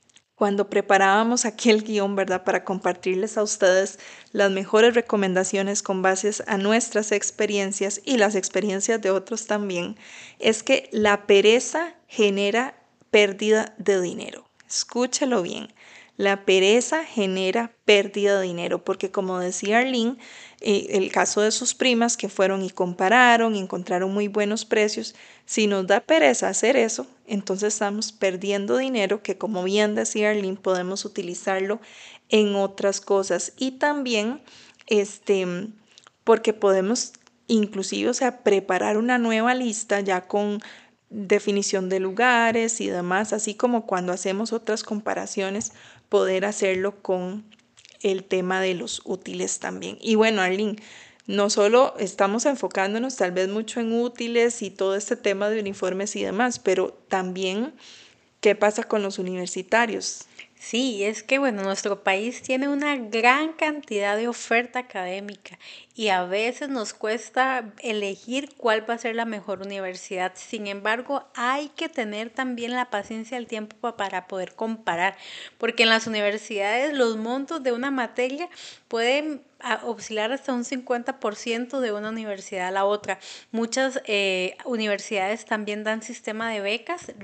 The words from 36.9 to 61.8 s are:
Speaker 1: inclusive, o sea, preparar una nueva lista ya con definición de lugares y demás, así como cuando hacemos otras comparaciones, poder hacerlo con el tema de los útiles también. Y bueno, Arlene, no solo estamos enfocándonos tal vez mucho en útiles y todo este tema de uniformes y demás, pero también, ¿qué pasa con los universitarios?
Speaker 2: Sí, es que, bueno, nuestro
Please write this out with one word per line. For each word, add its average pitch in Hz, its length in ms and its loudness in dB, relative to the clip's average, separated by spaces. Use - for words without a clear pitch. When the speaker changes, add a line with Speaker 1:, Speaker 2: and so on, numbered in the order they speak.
Speaker 1:
inclusive, 202 640 0
o 247 40 0
sea, 247 300 -2
preparar 196 540 2
una 247 220 2
nueva 226 340 2
lista 226 480 -2
ya 185 260 -2
con 208 320 -2
definición 202 800 0
de 190 120 2
lugares 226 800 2
y 196 60 -2
demás, 185 460 0
así 214 220 -4
como 240 300 0
cuando 180 260 -2
hacemos 196 400 -4
otras 220 320 -4
comparaciones, 196 880 -4
poder 190 360 4
hacerlo 202 560 0
con 185 440 -4
el 190 240 0
tema 185 360 0
de 185 120 0
los - 320 -8
útiles 185 540 -6
también. 190 420 -8
Y 226 140 2
bueno, 214 260 4
Arlene, 196 340 0
no 202 240 0
solo 220 500 4
estamos 202 460 0
enfocándonos 226 720 -2
tal 180 160 0
vez 185 180 0
mucho 220 300 -6
en 226 200 -2
útiles 240 640 0
y 196 80 -6
todo 190 260 0
este 208 200 -4
tema 202 340 0
de 220 120 -2
uniformes 196 560 -4
y 202 60 -4
demás, 226 360 0
pero 185 320 0
también, 190 640 -4
¿qué 208 140 6
pasa 208 280 2
con 214 180 -2
los 196 180 -6
universitarios? 185 1080 -2
Speaker 2:
Sí, 226 440 -2
es 220 180 -4
que, 269 160 0
bueno, 247 240 0
nuestro 196 420 -2